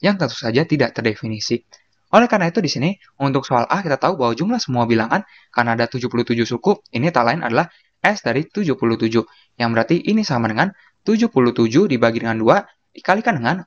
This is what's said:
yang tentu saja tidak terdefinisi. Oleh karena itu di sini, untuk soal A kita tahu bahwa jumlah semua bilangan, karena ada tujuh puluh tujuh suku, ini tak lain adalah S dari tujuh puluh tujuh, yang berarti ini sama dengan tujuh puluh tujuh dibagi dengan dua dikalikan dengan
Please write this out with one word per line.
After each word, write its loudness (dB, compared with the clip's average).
yang 0
tentu -2
saja -2
tidak 0
terdefinisi. -4
Oleh 6
karena 0
itu -4
di -2
sini, -2
untuk -2
soal 0
A 0
kita -2
tahu 0
bahwa 0
jumlah -2
semua -2
bilangan, 0
karena 0
ada 2
tujuh -6
puluh -2
tujuh 0
suku, -2
ini 0
tak 2
lain -2
adalah 0
S 0
dari -2
tujuh -2
puluh 2
tujuh, 0
yang -2
berarti 2
ini 2
sama -2
dengan 0
tujuh 2
puluh 4
tujuh 2
dibagi 0
dengan -2
dua 4
dikalikan 0
dengan -2